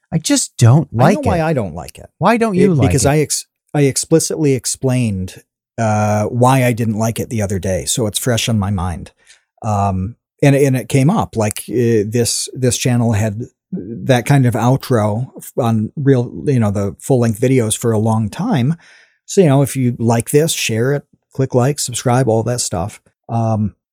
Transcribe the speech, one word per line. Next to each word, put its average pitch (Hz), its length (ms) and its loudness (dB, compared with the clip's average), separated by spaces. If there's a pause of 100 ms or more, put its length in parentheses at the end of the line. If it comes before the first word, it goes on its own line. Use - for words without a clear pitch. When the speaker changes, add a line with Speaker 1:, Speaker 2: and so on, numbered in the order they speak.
(120)
Speaker 1:
I 165 60 -2
just - 380 -2
don't 127 380 4
like 131 180 4
Speaker 2:
I - 20 0
know 302 60 -2
Speaker 1:
it. - 60 -6
Speaker 2:
why 180 160 0
I 160 100 0
don't 101 220 -4
like 76 240 -14
it. - 200 -20
Speaker 1:
Why 208 180 2
don't 226 180 -2
you 185 180 4
Speaker 2:
It, 156 40 2
Speaker 1:
like 131 140 2
Speaker 2:
because 135 140 2
Speaker 1:
it? 143 60 2
Speaker 2:
I 151 80 2
ex-, - 280 -2 (280)
I 147 80 2
explicitly 147 720 0
explained, 117 880 -2 (360)
uh, 107 480 0
why 127 380 2
I 123 80 2
didn't 110 260 -2
like 113 200 -2
it 110 100 -6
the 110 140 -4
other 101 160 -4
day, 90 280 -4
so 113 200 -2
it's 104 140 -6
fresh 117 280 -2
on 113 100 0
my 98 120 0
mind. 92 420 -6 (500)
Um, 101 540 -2 (260)
and, 139 120 6
and 139 220 2
it 117 120 -8
came 139 220 2
up, 170 260 -2
like, 107 320 -2
uh, 113 380 2
this, 117 480 -2
this 127 240 0
channel 120 340 0
had 107 300 -2 (300)
that 117 540 -2
kind 143 200 4
of 110 80 2
outro 117 720 0 (300)
on 113 380 0
real, 131 340 2 (160)
you 131 140 2
know, 104 100 2
the 98 300 -4
full 135 200 0
length 113 200 0
videos 123 360 2
for 120 140 -2
a 110 80 0
long 110 320 0
time. 165 440 -2 (500)
So, - 160 0
you 175 80 4
know, 139 140 4
if - 140 -2
you 123 220 0
like 117 320 0
this, 151 220 2
share 120 400 -2
it, 143 120 -4 (300)
click 131 200 -2
like, 131 240 2
subscribe, 123 500 -2
all 110 160 2
that 120 160 -4
stuff. 90 400 -8 (280)
Um, 110 460 -2 (180)